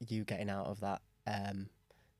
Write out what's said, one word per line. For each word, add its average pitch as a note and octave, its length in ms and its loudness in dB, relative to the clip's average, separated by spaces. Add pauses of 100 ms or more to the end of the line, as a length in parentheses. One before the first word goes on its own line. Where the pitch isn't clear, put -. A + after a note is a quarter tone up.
you A2 180 2
getting G2+ 240 0
out G2 180 0
of G2+ 140 -2
that, G2 200 0 (260)
um, G2 420 0 (500)